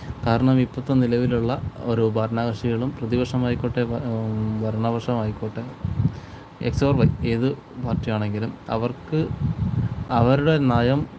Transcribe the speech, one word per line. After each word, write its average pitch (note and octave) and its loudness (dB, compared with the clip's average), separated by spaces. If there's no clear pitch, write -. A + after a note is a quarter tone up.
കാരണം B2+ 4
ഇപ്പോഴത്തെ B2+ 0
നിലവിലുള്ള A#2+ 2
ഓരോ A2+ 2
ഭരണകക്ഷികളും A2+ -2
പ്രതിപക്ഷമായിക്കോട്ടെ, B2 0
വ-, A#2 -4
ഉം, A2 -2
ഭരണപക്ഷമായിക്കോട്ടെ, A2 -2
X - -2
or C#3 2
Y A2+ 2
ഏത് A#2 2
പാർട്ടിയാണെങ്കിലും A2+ -2
അവർക്ക് B2 -2
അവരുടെ C#3 6
നയം C3 2